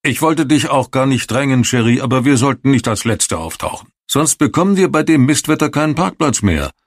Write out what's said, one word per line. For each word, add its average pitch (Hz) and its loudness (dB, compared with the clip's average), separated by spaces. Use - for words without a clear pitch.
„Ich 139 -2
wollte 160 0
dich 151 0
auch 135 -2
gar 131 0
nicht 131 -2
drängen, 127 0
Cherie, 120 2
aber 127 0
wir 143 4
sollten 131 0
nicht 131 0
als 107 -4
Letzte 104 -2
auftauchen. - -10
Sonst 151 0
bekommen 185 2
wir 185 2
bei 156 0
dem 151 4
Mistwetter 151 0
keinen 151 -2
Parkplatz 165 -2
mehr“, 76 0